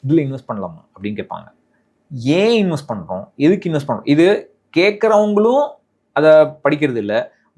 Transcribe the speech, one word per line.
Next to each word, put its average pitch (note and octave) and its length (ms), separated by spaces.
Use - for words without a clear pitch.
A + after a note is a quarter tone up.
"இதுல D#3 100
இன்வெஸ்ட் C3+ 360
பண்ணலாமா?" F2 380
அப்படின்னு G2 120
கேட்பாங்க. G#2 420
ஏன் F#3 540
இன்வெஸ்ட் D3+ 280
பண்றோம், F#2+ 420
எதுக்கு F3+ 340
இன்வெஸ்ட் D3 180
பண்றோம், A2 160
இது E3+ 520
கேட்கறவங்களும் G#3 920
அதை D3+ 180
படிக்கிறது D3 640
இல்ல, G#2 380